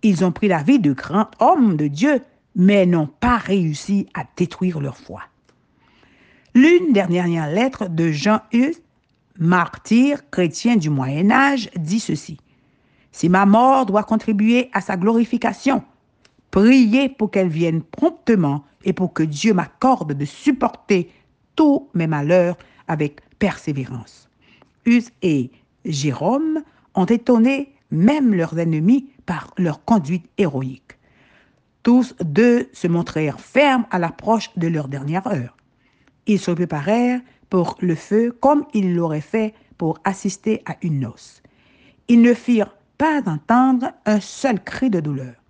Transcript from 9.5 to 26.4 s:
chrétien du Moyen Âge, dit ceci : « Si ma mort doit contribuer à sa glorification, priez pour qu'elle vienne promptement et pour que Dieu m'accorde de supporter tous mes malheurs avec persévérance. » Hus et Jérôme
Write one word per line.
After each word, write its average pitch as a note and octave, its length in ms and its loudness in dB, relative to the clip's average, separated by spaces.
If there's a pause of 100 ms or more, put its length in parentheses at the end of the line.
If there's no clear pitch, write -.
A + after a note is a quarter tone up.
chrétien F#3 480 -2
du D#3 120 -2
Moyen C#3+ 400 -2
Âge, C4 460 0
dit F3 240 -4
ceci : « - 380 -8 (760)
Si - 160 -4
ma F#3 180 4
mort B3 400 4
doit G3+ 180 0
contribuer A3+ 680 0
à G3 80 -4
sa - 160 -6
glorification, A3+ 880 -2 (680)
priez B3 580 4
pour G#3+ 220 -4
qu'elle F#3+ 180 0
vienne D#3+ 340 -2
promptement F#3 800 -2 (220)
et F#3+ 80 -2
pour F#3 180 -4
que - 120 -2
Dieu D#3+ 300 -2
m'accorde E3+ 600 -2
de C#3+ 120 -6
supporter - 840 -2 (460)
tous D4 360 2
mes E3 140 -2
malheurs E3 500 0 (300)
avec D3+ 320 -4 (200)
persévérance. » C3+ 920 -8 (560)
Hus A#3 240 2 (120)
et C#3+ 300 -2 (320)
Jérôme G3 800 -2 (320)